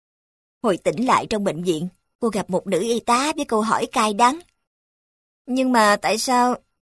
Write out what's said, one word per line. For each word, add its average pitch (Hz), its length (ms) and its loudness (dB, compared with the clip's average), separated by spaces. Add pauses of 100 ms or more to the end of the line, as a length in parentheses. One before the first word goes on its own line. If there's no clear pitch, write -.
(640)
Hồi 196 140 0
tỉnh 208 300 -2
lại 180 240 2
trong 208 140 -2
bệnh 165 180 -4
viện, 175 260 -2 (320)
cô 233 80 0
gặp 196 220 -6
một 185 160 -4
nữ 180 140 0
y 226 200 -2
tá 262 360 0
với 285 80 -4
câu 220 180 0
hỏi 220 300 -2
cay 214 220 0
đắng. 247 260 2 (1040)
"Nhưng 254 260 0
mà 214 300 4
tại 196 160 0
sao, 247 360 2 (440)